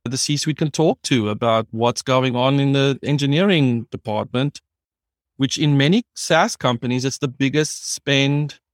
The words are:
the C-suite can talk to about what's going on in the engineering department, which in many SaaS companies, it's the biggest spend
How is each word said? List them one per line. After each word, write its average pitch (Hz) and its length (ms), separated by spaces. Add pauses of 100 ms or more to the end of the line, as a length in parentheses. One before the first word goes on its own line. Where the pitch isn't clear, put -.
the 127 120
C-suite 147 400
can 156 140
talk 165 320
to 113 260
about 113 420
what's 113 300
going 131 340
on 135 260
in 139 100
the 139 320
engineering 143 880
department, 113 680 (760)
which 135 240
in 147 180
many 165 260 (120)
SaaS 165 400
companies, 123 480
it's 131 140
the 147 100
biggest 135 680
spend 143 640 (160)